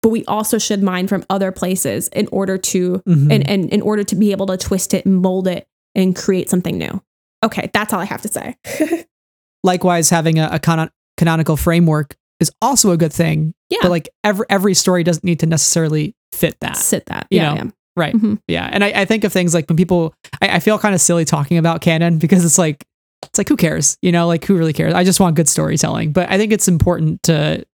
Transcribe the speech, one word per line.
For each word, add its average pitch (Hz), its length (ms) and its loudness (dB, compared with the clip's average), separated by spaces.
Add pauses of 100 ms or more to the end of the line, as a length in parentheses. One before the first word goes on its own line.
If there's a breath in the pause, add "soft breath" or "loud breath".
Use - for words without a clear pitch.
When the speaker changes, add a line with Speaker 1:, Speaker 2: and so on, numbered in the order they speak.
Speaker 1:
but 226 80 2
we 220 160 -4
also 214 320 -2
should 208 240 -2
mine 185 260 -2
from 190 220 -2
other 196 220 -2
places 180 560 -4
in - 240 -4
order 190 260 -2
to, 180 480 -2
Speaker 2:
Mm-hmm. 147 240 4
Speaker 1:
and, 143 180 2
and 190 220 -2
in 208 100 0
order 208 240 -2
to 196 120 -4
be 208 160 2
able 196 140 -2
to 185 120 -2
twist - 340 -4
it - 140 0
and 190 160 4
mold 185 260 0
it - 180 -6 (280)
and 190 220 2
create - 340 -2
something 180 260 -2
new. 87 260 -8 (400)
Okay, - 300 -4
that's 214 220 -2
all 185 60 -2
I 175 40 -4
have - 180 -8
to 208 60 -8
say. - 360 -10
<laughs> 320 420 -4 (560)
Speaker 2:
Likewise, 180 480 2
having 160 280 2
a, 156 140 0
a 160 60 -2
canon-, 160 320 -2 (260)
canonical 160 400 2
framework 160 600 2 (240)
is 156 200 0
also 226 300 2
a 170 60 2
good 156 160 0
thing. 156 420 -2 (160)
Speaker 1:
Yeah. 370 120 -2
Speaker 2:
But, 180 80 2
like, 170 180 -2 (140)
every, 208 280 0
every 196 240 2
story 180 300 2
doesn't 165 200 0
need 175 160 0
to 165 60 0
necessarily 156 680 0 (180)
fit - 280 -2
that. - 160 -6
Speaker 1:
Sit - 300 -2
that. - 240 -10
Speaker 2:
You - 100 4
Speaker 1:
Yeah, 151 140 0
Speaker 2:
know? - 100 -4
Speaker 1:
yeah. - 60 -8 (260)
Speaker 2:
Right. 165 180 -2
Speaker 1:
Mm-hmm. 214 200 2 (140)
Speaker 2:
Yeah. 165 220 -4
And 202 140 0
I, 202 40 0
I 202 160 0
think 220 200 0
of 196 80 0
things 175 220 0
like 160 140 0
when 165 80 2
people, 175 360 2 (300 loud breath)
I, 196 140 0
I 170 40 2
feel 214 180 2
kinda 196 200 2
silly 170 260 2
talking 151 340 0
about 165 220 0
canon 170 380 2
because 170 260 4
it's 170 140 2
like, 156 260 0 (380)
it's - 160 -6
like, 202 100 -2
who 302 80 2
cares? 160 460 0
You 185 100 2
know, 170 140 2
like, 170 180 0
who 196 120 2
really 165 180 2
cares? 160 180 0
I 180 120 2
just 185 160 2
want 175 160 4
good 165 120 2
storytelling. 160 640 -2
But 175 180 0
I 190 60 0
think 208 160 2
it's 202 160 0
important 170 540 0
to 156 520 0